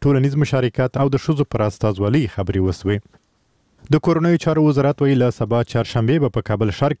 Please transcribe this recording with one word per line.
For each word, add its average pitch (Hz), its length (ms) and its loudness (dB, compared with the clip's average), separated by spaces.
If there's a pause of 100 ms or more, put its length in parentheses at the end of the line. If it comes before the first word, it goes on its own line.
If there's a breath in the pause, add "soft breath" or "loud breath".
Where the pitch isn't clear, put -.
ټولنیز 139 420 2
مشارکت 127 600 -2
او - 40 2
د 135 160 -2
ښځو 147 320 -2
پر 107 120 0
استازولۍ 107 560 0 (120)
خبرې 95 320 -2
وسوې. 98 300 -2 (960)
د 156 100 0
کورنیو 165 400 2
چارو 156 240 2
وزارت 143 320 0
وایي، 139 220 2
له 123 180 0
سبا 120 240 0
چهارشنبې 117 580 -2
به 127 140 -2
په 110 160 -6
کابل 104 240 -2
ښار 147 240 0